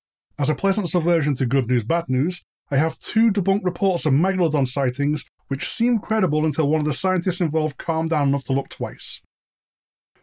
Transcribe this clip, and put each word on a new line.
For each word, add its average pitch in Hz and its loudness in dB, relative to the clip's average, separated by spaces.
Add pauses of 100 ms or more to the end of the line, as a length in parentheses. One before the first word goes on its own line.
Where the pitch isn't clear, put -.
(380)
As 135 0
a 147 2
pleasant 196 0
subversion 160 2
to 131 0
good 123 0
news, 120 2
bad 165 -2
news, 139 -2 (260)
I 139 0
have 160 0
two 226 2
debunked 196 0
reports 180 0
of 143 4
megalodon 156 2
sightings 143 -2 (240)
which 139 -4
seem 233 2
credible 160 0
until 151 0
one 156 2
of 147 0
the 151 0
scientists 185 -2
involved 156 -2
calmed 165 -2
down 147 2
enough 139 0
to - -2
look 131 0
twice. - -10 (1000)